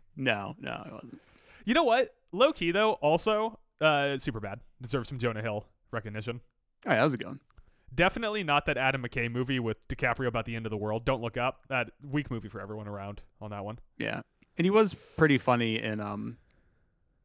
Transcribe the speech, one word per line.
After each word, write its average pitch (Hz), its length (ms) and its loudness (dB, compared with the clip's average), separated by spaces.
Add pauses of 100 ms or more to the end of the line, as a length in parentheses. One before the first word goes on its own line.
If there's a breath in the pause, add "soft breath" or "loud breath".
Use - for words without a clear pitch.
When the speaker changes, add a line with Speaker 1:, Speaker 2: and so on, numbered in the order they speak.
(160)
Speaker 1:
No, 110 440 -2
no, 127 280 -8
it - 60 -14
wasn't. - 280 -18 (440 soft breath)
Speaker 2:
You 214 100 0
know 330 80 6
what? 247 320 4 (160)
Low 254 220 6
key, 170 180 -2
though, 214 220 4
also, 214 640 2 (220)
uh, 143 360 4
Superbad 107 420 -6 (220)
deserves 123 280 -4
some 135 100 -8
Jonah 113 240 0
Hill 107 220 -4 (260)
recognition. 110 500 -6 (440)
Speaker 1:
Oh, 247 60 -4
yeah, 127 60 6
that 117 60 6
was 147 100 4
a 120 40 -2
good 87 100 -8
one. 139 120 -12 (540)
Speaker 2:
Definitely 208 500 0
not 147 220 2
that 147 120 0
Adam 131 260 0
McKay 117 280 -2
movie 127 280 0
with 113 280 -4
DiCaprio 127 400 0
about 117 180 -2
the 117 100 -6
end 113 100 -8
of 107 60 -4
the 107 60 -4
world. 107 280 -2
Don't 117 160 0
Look 117 160 -6
Up. 123 320 -2
That 123 220 -2 (120)
weak 147 280 -4
movie 110 180 -6
for 101 100 -10
everyone 104 280 -10
around 101 340 -10 (200)
on 107 100 -10
that 101 120 -8
one. 107 160 -8 (180)
Speaker 1:
Yeah. - 240 -4 (360)
And 170 80 2
he 190 60 6
was 214 220 4 (220)
pretty 151 220 6
funny 117 440 2
in, 107 200 -2
um, 107 360 -8 (880)